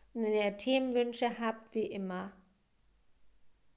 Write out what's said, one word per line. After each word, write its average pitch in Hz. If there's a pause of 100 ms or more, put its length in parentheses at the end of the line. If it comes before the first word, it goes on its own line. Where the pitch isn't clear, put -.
(140)
Und 233
wenn 214
ihr 208
Themenwünsche 247
habt, 226
wie 220
immer, 190 (1500)